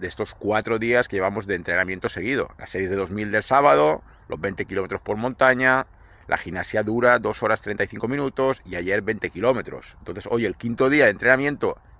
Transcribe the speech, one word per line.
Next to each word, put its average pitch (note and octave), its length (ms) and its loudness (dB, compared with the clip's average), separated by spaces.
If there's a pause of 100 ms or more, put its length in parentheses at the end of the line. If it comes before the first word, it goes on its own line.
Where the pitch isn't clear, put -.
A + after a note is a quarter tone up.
de F2+ 80 -8
estos - 260 -8
cuatro G#2+ 460 0
días A#2+ 260 2
que - 80 -10
llevamos G2+ 320 -2
de G2 80 -2
entrenamiento F2+ 540 -2
seguido. A2 400 -4 (100)
Las - 120 -16
series F#2 200 -4
de G2 60 0
dos F#2+ 160 -4
mil G#2 180 -6
del G#2+ 140 0
sábado, C#3+ 580 4 (240)
los - 140 -10
veinte F#2+ 240 -6
kilómetros F#2+ 360 -4
por G#2 160 -4
montaña, C3 720 2 (400)
la D#2+ 100 0
gimnasia F2 460 -4
dura A#2+ 380 4
dos G#2+ 240 -2
horas G#2+ 180 0
treinta G#2 220 -4
y - 20 0
cinco G#2+ 220 -6
minutos C3+ 560 -2
y F2+ 100 -12
ayer F#2+ 280 -2
veinte G2 280 -4
kilómetros. G2 720 -2
Entonces F#2 280 -10
hoy A#2+ 180 0
el F#2 100 -2
quinto B2 340 0
día D3 140 6
de G#2+ 80 8
entrenamiento, C3 640 2 (240)